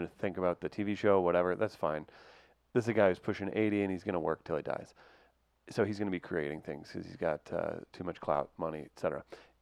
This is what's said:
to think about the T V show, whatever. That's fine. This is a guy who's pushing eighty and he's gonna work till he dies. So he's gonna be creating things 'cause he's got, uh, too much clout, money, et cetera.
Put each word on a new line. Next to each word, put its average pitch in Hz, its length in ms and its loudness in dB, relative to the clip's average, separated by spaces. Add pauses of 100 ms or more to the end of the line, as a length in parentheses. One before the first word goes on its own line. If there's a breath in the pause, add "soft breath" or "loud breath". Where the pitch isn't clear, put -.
to 85 60 -2 (120)
think 95 200 -4
about 90 220 0
the 87 80 -4
T - 140 -4
V 101 120 -2
show, 98 260 6
whatever. 87 360 4
That's 107 180 -2
fine. 76 320 -2 (680 loud breath)
This 120 120 2
is 113 40 0
a 113 60 0
guy 104 140 6
who's 90 100 2
pushing 98 360 -4
eighty 104 280 2
and 98 100 0
he's 90 120 -6
gonna 95 160 0
work 80 240 -2
till 80 120 -2
he 73 60 -2
dies. - 320 -6 (760 soft breath)
So 110 160 0
he's 101 140 -2
gonna 104 120 0
be 87 100 -2
creating 78 420 -4
things 73 280 -10
'cause 90 140 -8
he's 90 120 -14
got, 80 360 -2
uh, 82 280 -4 (120)
too - 120 -12
much 87 160 -6
clout, 71 360 0
money, 80 240 -4
et - 180 -16
cetera. 73 240 -2 (400 loud breath)